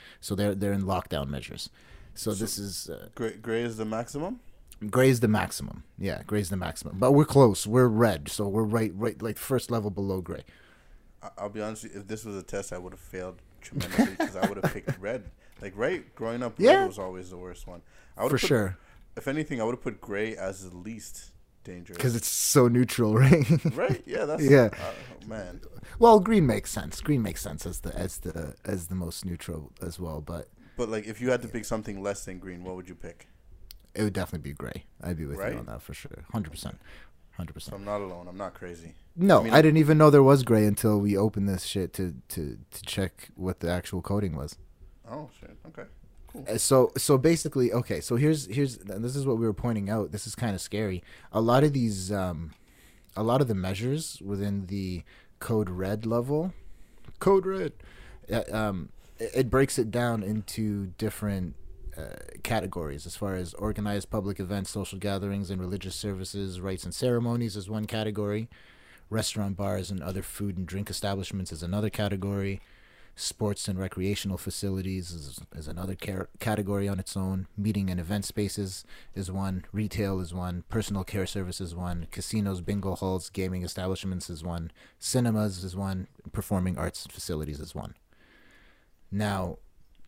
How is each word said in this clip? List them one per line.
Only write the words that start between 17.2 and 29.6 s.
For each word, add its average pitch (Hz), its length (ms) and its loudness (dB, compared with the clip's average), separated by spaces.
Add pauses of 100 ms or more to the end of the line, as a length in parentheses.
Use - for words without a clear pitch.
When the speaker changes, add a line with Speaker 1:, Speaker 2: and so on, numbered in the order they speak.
Speaker 2:
the 90 60 -14
worst 90 300 -14
one. 90 160 -14 (340)
I 98 60 -4
would've 131 160 4
Speaker 1:
For - 60 0
Speaker 2:
put, - 40 2
Speaker 1:
sure. 104 300 2 (380)
Speaker 2:
if - 100 -10
anything, 143 340 -4
I 110 40 0
would've 120 180 -2
put 110 180 -6
gray 107 360 -4
as 95 340 -8
the 90 60 -16
least 104 560 -14 (320)
dangerous. 90 340 -14
Speaker 1:
'Cause 123 160 0
it's 117 140 -2
so - 400 6
neutral, 120 460 4
<laughs> 113 40 6
right? 135 260 10 (300)
Speaker 2:
Right? 175 320 0
Yeah, 143 200 -4
that's, 151 180 0
Speaker 1:
Yeah. 131 300 10
Speaker 2:
uh, - 520 -12
man. 104 340 -10 (380)
Speaker 1:
Well, 226 220 12
green 196 260 6
makes 107 240 2
sense. - 300 -6
Green 139 220 2
makes 95 200 -4
sense 80 240 -8
as 90 140 -6
the, 92 180 -6
as 90 200 -6
the, 82 360 -8 (100)
as 92 220 -6
the 92 80 -8
most 87 300 -6
neutral 80 480 -8 (100)